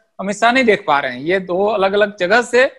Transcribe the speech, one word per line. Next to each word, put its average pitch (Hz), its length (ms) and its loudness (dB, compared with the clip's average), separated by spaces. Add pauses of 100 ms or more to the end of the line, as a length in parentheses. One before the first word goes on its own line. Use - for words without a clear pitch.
(200)
अमित 190 160 -6
शाह 233 160 2
नहीं 254 120 2
देख 208 240 2
पा 143 120 2
रहे 139 120 -6
हैं। 123 80 -12
ये 170 200 -2
दो 180 260 -2
अलग-अलग 208 520 0
जगह 196 240 2
से 247 380 0